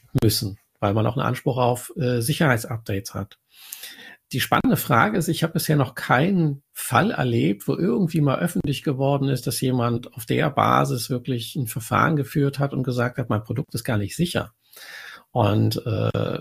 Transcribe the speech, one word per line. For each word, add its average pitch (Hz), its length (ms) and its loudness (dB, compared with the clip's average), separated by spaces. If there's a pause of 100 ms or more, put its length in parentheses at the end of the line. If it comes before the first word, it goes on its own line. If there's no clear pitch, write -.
(220)
müssen, 107 360 0 (200)
weil 104 160 0
man 110 120 2
auch - 100 -2
einen 135 100 -2
Anspruch 127 300 -2
auf, 123 400 0
äh, 123 240 0
Sicherheitsupdates 117 920 -2
hat. 101 240 -8 (960)
Die 131 80 -2
spannende - 360 2
Frage 113 400 4
ist, 156 120 0
ich 165 160 0
habe 165 80 -2
bisher 151 240 0
noch 139 180 0
keinen 156 680 2 (100)
Fall 175 400 2
erlebt, 131 560 0
wo 139 80 0
irgendwie 180 440 0
mal 139 200 2
öffentlich 160 420 -2
geworden 135 460 0
ist, 131 180 -2
dass - 140 -2
jemand 120 540 0
auf - 120 -14
der 127 240 0
Basis 127 580 2
wirklich 120 460 -6
ein 120 140 -4
Verfahren 131 480 0
geführt 139 420 -2
hat 139 140 -2
und 135 100 -2
gesagt 120 360 -2
hat, 117 120 -4
mein 107 140 0
Produkt 107 300 -6
ist 107 100 -8
gar 113 140 0
nicht 101 180 -4
sicher. 175 360 -2 (800)
Und, 110 540 2
äh, 107 560 -2